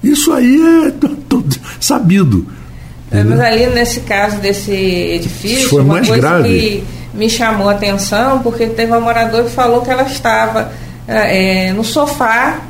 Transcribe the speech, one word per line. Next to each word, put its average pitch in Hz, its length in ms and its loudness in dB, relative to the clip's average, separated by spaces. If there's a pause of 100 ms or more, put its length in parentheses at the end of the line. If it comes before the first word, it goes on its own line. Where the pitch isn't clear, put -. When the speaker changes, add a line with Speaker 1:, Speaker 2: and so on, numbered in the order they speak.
Speaker 1:
Isso 294 300 2
aí 302 540 6
é 285 60 2
to-, - 160 0 (200)
to-, 247 320 0 (200)
sabido. 170 640 2 (640)
Speaker 2:
É, 101 120 2
mas 104 40 2 (120)
Speaker 1:
Entendeu? 240 80 4
Speaker 2:
ali 226 280 2
nesse 240 260 0
caso 208 380 -2
desse 196 340 -2
edifício, 185 880 -2
Speaker 1:
Isso 262 120 0
foi 143 120 4
Speaker 2:
uma 143 120 4
Speaker 1:
mais - 140 2
Speaker 2:
coisa - 200 4
Speaker 1:
grave. 175 200 2
Speaker 2:
que 202 360 0 (300)
me 214 160 0
chamou 220 380 0
a 202 40 2
atenção, 208 680 0
porque 233 260 -2
teve 226 260 -2
uma 233 80 2
moradora 226 440 0
que 233 60 -4
falou 240 300 2
que 247 100 -4
ela 254 120 0
estava, 220 680 -2 (380)
é, 190 640 0
no 208 100 -2
sofá 277 880 0